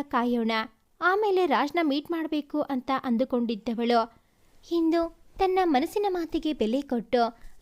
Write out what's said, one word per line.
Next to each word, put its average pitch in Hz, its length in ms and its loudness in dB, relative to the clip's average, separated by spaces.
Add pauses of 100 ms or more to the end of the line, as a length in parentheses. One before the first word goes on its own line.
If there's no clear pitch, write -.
ಕಾಯೋಣ, 240 500 0 (500)
ಆಮೇಲೆ 370 440 2
ರಾಜ್ನ 285 360 2
ಮೀಟ್ 302 300 0
ಮಾಡ್ಬೇಕು" 302 500 -2
ಅಂತ 269 300 -4 (120)
ಅಂದುಕೊಂಡಿದ್ದವಳು 233 1120 0 (580)
ಇಂದು 330 460 0 (220)
ತನ್ನ 381 240 2
ಮನಸ್ಸಿನ 339 460 0
ಮಾತಿಗೆ 330 440 -2
ಬೆಲೆ 240 280 0
ಕೊಟ್ಟು 240 580 -2 (220)